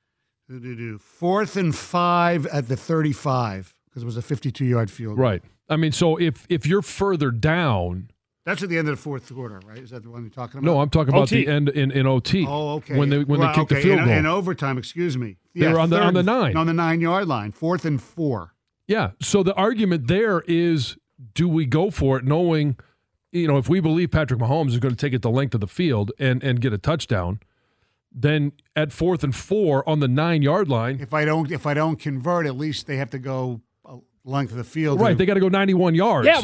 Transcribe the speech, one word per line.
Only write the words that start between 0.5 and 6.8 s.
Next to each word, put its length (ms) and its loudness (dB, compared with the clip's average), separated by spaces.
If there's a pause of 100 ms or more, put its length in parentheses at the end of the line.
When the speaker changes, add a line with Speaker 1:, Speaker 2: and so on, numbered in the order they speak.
Speaker 1:
do, 160 -12
do, 240 -10
fourth 580 -2
and 160 0
five 720 2
at 200 -4
the 100 -2
thirty-five, 960 -2 (220)
'cause 80 -12
it 40 -8
was 100 -8
a 60 -6
fifty-two 420 -6
yard 260 2
field 260 -10
goal. 80 2
Speaker 2:
Right. 180 0 (260)
I 80 0
mean, 160 0
so 240 2
if, 320 -2
if 180 -2
you're 160 2